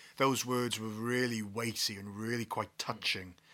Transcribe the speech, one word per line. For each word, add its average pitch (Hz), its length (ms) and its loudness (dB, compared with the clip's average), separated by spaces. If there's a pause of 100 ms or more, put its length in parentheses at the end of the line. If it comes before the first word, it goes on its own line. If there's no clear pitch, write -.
(180)
those 135 300 4
words 123 320 2
were 110 80 -4
really 117 560 0
weighty 107 520 -2
and 101 220 -8
really 117 280 0
quite - 340 -2
touching 95 560 -4 (180)